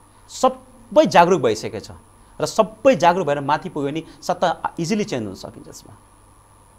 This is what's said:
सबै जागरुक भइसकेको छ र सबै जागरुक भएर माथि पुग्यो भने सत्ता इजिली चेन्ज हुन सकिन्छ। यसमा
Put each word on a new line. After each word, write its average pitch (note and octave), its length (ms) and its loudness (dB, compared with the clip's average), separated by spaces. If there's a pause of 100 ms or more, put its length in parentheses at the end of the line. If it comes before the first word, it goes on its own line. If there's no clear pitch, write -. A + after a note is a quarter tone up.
(280)
सबै - 800 0
जागरुक F3 360 4
भइसकेको A2 380 -2
छ - 100 -16 (500)
र D3+ 60 -2
सबै A3 500 2
जागरुक F3 300 2
भएर C#3+ 140 -2
माथि D3 280 -2
पुग्यो C#3 220 -4
भने D#3 120 -6 (200)
सत्ता - 580 -4
इजिली F#3+ 240 -2
चेन्ज B2 220 -6
हुन F#2+ 80 -12
सकिन्छ। - 340 -18
यसमा - 260 -20 (840)